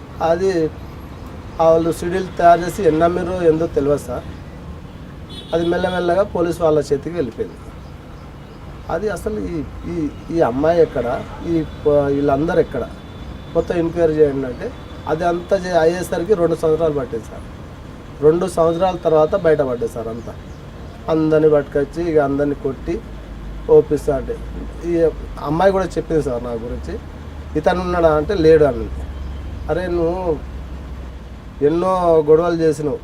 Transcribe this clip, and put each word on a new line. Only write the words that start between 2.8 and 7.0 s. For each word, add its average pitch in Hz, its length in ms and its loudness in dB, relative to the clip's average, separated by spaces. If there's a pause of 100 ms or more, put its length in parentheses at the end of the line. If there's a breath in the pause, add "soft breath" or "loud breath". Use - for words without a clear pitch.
ఎన్ని 160 200 4
అమ్మిరో 175 440 0
ఏందో 160 200 4
తెలియదు 147 300 2
సార్. 123 260 -8 (1300)
అది 170 140 0
మెల్లమెల్లగా 180 560 0
పోలీసు 170 400 -2
వాళ్ళ 151 160 4
చేతికి 147 360 -2